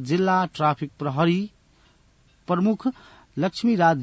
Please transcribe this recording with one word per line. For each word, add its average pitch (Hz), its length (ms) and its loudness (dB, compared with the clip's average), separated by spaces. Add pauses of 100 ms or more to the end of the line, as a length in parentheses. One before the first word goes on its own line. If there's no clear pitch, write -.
जिला 185 460 0
ट्रैफिक 151 480 -2
प्रहरी 160 440 0 (1080)
प्रमुख 190 400 0 (480)
लक्ष्मीराज 170 680 2